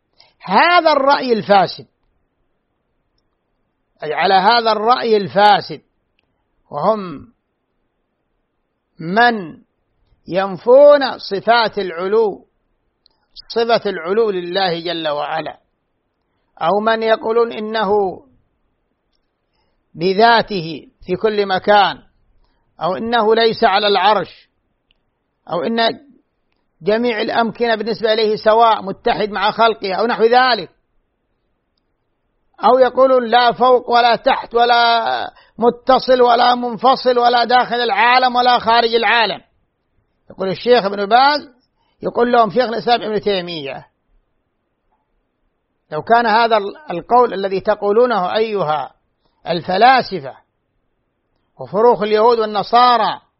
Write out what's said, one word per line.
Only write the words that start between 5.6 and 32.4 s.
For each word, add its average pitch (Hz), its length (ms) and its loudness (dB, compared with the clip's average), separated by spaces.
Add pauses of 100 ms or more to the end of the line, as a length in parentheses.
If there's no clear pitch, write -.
وهم 180 640 -6 (1700)
من 220 340 0 (960)
ينفون 240 880 4
صفات 208 600 -2
العلو، 190 680 -4 (1000)
صفة 226 420 -2
العلو 196 400 -2
لله 175 500 -4
جل 165 280 -6
وعلا، 147 500 -6 (1040)
أو 185 180 0
من 220 220 -2
يقولون 226 500 0
إنه 214 380 -6 (2000)
بذاته 185 920 0 (200)
في 180 160 -4
كل 208 240 -2
مكان، 190 520 0 (840)
أو 180 140 -4
إنه 226 380 0
ليس 226 300 0
على 208 220 2
العرش، 190 640 0 (1040)
أو 170 100 -4
إن 226 380 -2 (840)
جميع 220 380 -2
الأمكنة 226 540 -2
بالنسبة 214 380 -4
إليه 214 240 0
سواء، 220 460 2
متحد 196 480 -4
مع 202 200 -2
خلقه 208 440 -2
أو 196 120 -2
نحو 214 160 -2
ذلك، 233 480 2 (1900)